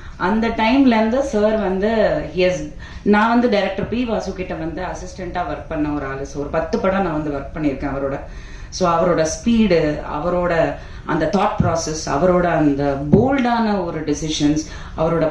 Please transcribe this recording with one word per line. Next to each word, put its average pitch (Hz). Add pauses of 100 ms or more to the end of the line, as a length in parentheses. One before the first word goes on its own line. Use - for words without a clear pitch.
(160)
அந்த 220
டைம்ல 240
இருந்து 226
சார் 214
வந்து, 190 (480)
he -
has, 180 (300)
நான் 208
வந்து 240
டைரக்டர் 196
பி 247
வாசு 196
கிட்ட 180
வந்து 160
அசிஸ்டண்டா 180
ஒர்க் -
பண்ண 151
ஒரு 147
ஆளு. 135
So, 143
ஒரு 143
பத்து 165
படம் 190
நான் 156
வந்து 147
ஒர்க் 139
பண்ணியிருக்கேன் 143
அவரோட. 139 (480)
So, 180
அவரோட 170
ஸ்பீடு, 175 (140)
அவரோட 170 (300)
அந்த 165
தாட் -
ப்ராசஸ், 165
அவரோட 175
அந்த 143 (120)
போல்டான 226
ஒரு 160
டெசிஷன்ஸ், 151 (380)
அவரோட 160